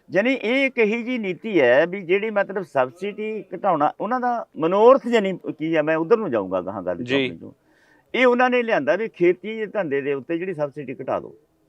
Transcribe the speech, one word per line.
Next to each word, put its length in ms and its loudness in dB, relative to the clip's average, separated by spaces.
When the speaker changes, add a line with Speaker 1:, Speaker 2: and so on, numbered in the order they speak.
Speaker 1:
ਜਾਣੀ 220 0
ਇਹ 340 0
ਇੱਕ 120 -6
ਇਹੀ 240 2
ਜਿਹੀ 160 -4
ਨੀਤੀ 420 -2
ਹੈ 260 6
ਵੀ 160 -6
ਜਿਹੜੀ 280 0
ਮਤਲਬ 320 -2
ਸਬਸਿਡੀ 800 -4
ਘਟਾਉਣਾ, 440 0
ਉਹਨਾਂ 200 -4
ਦਾ 260 -4
ਮਨੋਰਥ 520 6
ਜਾਣੀ 300 0
ਕੀ 180 -2
ਹੈ, 60 4
ਮੈਂ 140 0
ਉੱਧਰ 200 2
ਨੂੰ 140 -2
ਜਾਊਂਗਾ 280 -2
ਅਗਾਂਹ 240 -8
ਗੱਲ 140 -4
'ਚ 60 -8
Speaker 2:
ਜੀ। 240 -2
Speaker 1:
ਆਪਣੀ 120 -10
ਨੂੰ। 160 -20
ਇਹ 120 2
ਉਹਨਾਂ 240 4
ਨੇ 120 0
ਲਿਆਂਦਾ 340 0
ਵੀ 120 -4
ਖੇਤੀ 480 0
ਦੇ 100 -6
ਧੰਦੇ 340 -2
ਦੇ 120 -2
ਉੱਤੇ 260 -6
ਜਿਹੜੀ 160 -8
ਸਬਸਿਡੀ 400 -8
ਘਟਾ 260 -4
ਦਿਓ। 140 -14